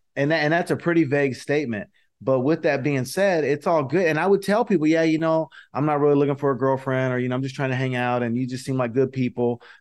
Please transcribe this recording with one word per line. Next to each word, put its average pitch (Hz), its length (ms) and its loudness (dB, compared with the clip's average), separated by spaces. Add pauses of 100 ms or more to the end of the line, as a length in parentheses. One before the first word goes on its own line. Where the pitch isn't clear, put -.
(160)
And 143 160 0
that, 160 100 0
and 151 100 2
that's 170 180 0
a 147 60 0
pretty 165 280 2
vague 143 300 0
statement. 123 540 -4 (320)
But 131 200 0
with 156 220 0
that 143 220 0
being 139 200 0
said, 180 380 0
it's 143 240 -2
all 165 160 2
good. 156 240 0
And 151 120 2
I 165 80 0
would 196 160 2
tell 208 220 2
people, 156 220 2
"Yeah, 160 160 4
you 160 160 2
know, 160 300 0 (260)
I'm 139 120 0
not 147 140 2
really 147 140 6
looking 143 220 2
for 139 140 0
a 131 60 0
girlfriend, 131 560 0
or, 127 60 -2
you 123 100 -2
know, 127 60 -2
I'm 127 80 -2
just 135 140 -6
trying 135 140 -4
to 127 60 -2
hang 131 200 -2
out, 123 260 0
and 117 160 -2
you 127 80 -4
just 123 180 -8
seem 135 120 -4
like 123 180 -2
good 135 180 0
people, 123 480 -2 (200)